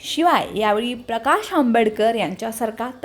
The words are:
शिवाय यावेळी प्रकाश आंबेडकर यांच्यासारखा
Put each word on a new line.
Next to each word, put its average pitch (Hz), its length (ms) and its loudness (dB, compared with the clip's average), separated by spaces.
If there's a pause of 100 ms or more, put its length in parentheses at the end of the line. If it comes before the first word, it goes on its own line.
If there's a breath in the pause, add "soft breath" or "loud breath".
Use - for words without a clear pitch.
शिवाय 302 580 0
यावेळी 220 360 0
प्रकाश 247 600 -2
आंबेडकर 226 600 4
यांच्यासारखा 226 760 -4 (140)